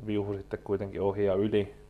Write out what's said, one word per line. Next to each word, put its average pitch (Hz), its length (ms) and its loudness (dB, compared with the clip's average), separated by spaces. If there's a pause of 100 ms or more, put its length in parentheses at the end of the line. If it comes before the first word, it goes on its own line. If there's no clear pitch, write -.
viuhui 104 320 -2
sitten 98 260 -8
kuitenkin 98 380 -2
ohi 98 240 2
ja 95 80 4
yli. 101 400 2 (160)